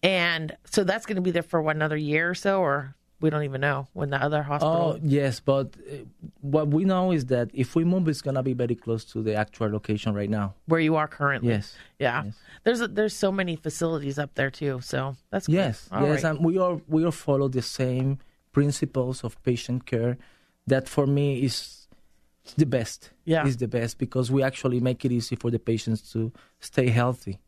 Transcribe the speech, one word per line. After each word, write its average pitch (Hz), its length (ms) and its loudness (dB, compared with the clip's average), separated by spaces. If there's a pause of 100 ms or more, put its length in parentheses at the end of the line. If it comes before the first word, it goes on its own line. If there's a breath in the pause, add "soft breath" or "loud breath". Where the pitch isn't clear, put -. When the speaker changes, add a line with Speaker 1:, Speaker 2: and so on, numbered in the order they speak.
Speaker 1:
And 170 600 0
so - 200 2
that's 196 200 -2
gonna 196 160 -4
be 180 120 0
there 170 100 0
for, 165 180 -2
what, 156 160 0
another 156 220 0
year 151 320 0
or 185 40 -2
so, 196 280 0
or 139 340 -2 (240)
we 156 100 4
don't 151 140 -2
even 135 160 -4
know 139 320 0
when 143 180 -4
the 139 100 0
other 151 220 0
hospital 151 540 0
Speaker 2:
Oh, - 40 -10
yes, 139 380 2
but, 135 380 0 (120)
uh, 147 100 -12 (420)
what 147 340 2
we 170 100 4
know 185 280 2
is 143 140 0
that 123 280 0
if 131 220 0
we 165 80 2
move, 175 240 2
it's 147 120 -2
gonna 135 220 -2
be 131 100 0
very 123 220 0
close 113 300 -4
to - 180 -6
the 107 140 0
actual 107 320 -2
location 107 440 -2
right 104 160 -2
now. 104 260 -2 (120)
Speaker 1:
Where 165 140 2
you 160 160 2
are 151 100 0
currently. 139 440 0
Speaker 2:
Yes. 104 260 -2 (240 loud breath)
Speaker 1:
Yeah. 123 240 0
Speaker 2:
Yes. 104 100 -10 (300 loud breath)
Speaker 1:
There's 233 160 2
a, 233 80 -2
there's 208 260 0
so 196 160 2
many 185 240 -2
facilities 151 640 -4
up 143 160 -6
there 135 160 -2
too, 135 320 -4
so 135 320 -4 (160)
that's 196 160 -2
good. 151 80 4
Speaker 2:
Yes, 165 380 0
Speaker 1:
All 98 120 2
Speaker 2:
yes, 147 200 2
Speaker 1:
right. 160 100 2
Speaker 2:
and 156 100 0
we 170 140 4
all, 180 300 2
we 160 160 2
all 170 80 2
follow 139 340 2
the 131 160 0
same 131 560 -2 (320 soft breath)
principles 135 720 0
of - 220 -8
patient 123 420 -2
care. 123 320 0 (480 soft breath)
That 131 220 2
for 143 180 2
me 143 380 2
is - 360 -4 (640)
it's - 100 -20
the 156 120 4
best. 120 440 -4 (140)
Speaker 1:
Yeah. 160 220 2
Speaker 2:
It's 131 100 2
the 120 120 -2
best 117 300 -2
because 123 320 -2
we 135 120 4
actually 131 380 0
make 127 240 0
it 127 80 2
easy 120 240 -2
for 120 140 -2
the 113 80 0
patients 113 540 -2
to 113 200 -2 (280 soft breath)
stay - 300 0
healthy. 120 580 0